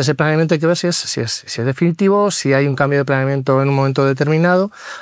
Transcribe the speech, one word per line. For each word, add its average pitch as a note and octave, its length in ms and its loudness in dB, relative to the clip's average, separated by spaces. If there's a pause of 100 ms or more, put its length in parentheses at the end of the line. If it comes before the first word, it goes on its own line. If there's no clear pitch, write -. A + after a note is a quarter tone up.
ese C3+ 140 0
planeamiento D#3 400 0
hay D3 40 0
que E3 80 0
ver E3+ 100 2
si F3 100 -4
es, F3 80 -2
si - 260 -6
es, - 240 -6
si - 160 -8
es A#2 60 -2
definitivo, G3 640 0
si C#3 220 -2
hay C#3 140 2
un C3+ 80 -2
cambio C#3+ 240 2
de C#3 60 0
planeamiento C3+ 560 0
en C#3 80 2
un C#3 60 2
momento C3+ 300 2
determinado. D#3 680 2 (300)